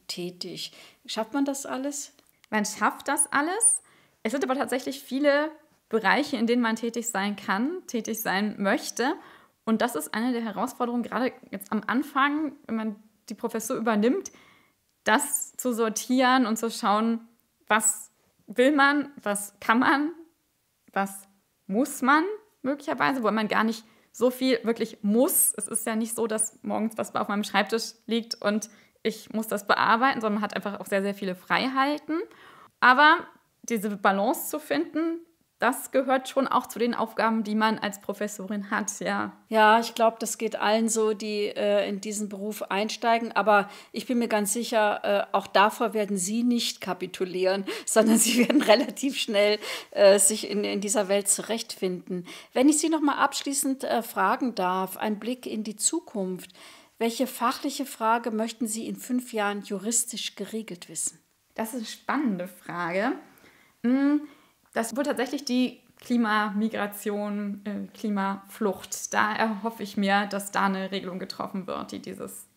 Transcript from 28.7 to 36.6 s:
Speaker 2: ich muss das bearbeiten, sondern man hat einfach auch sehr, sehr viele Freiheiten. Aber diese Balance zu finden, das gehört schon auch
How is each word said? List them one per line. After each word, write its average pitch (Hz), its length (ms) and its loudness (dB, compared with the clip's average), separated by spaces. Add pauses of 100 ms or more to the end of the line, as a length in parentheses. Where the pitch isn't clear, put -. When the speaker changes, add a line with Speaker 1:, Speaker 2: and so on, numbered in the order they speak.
Speaker 2:
ich - 280 -6
muss 214 160 -4
das 202 200 -4
bearbeiten, 226 540 2
sondern 214 140 0
man 208 80 -2
hat 202 120 -6
einfach 202 240 -6
auch 202 60 -12
sehr, 196 160 0
sehr 196 140 -2
viele 190 200 -6
Freiheiten. 269 840 0 (600)
Aber 254 400 8 (440)
diese 214 320 -2
Balance 202 540 2
zu 302 100 -6
finden, 330 600 -2 (400)
das - 320 -2
gehört 262 380 0
schon 269 180 0
auch - 200 0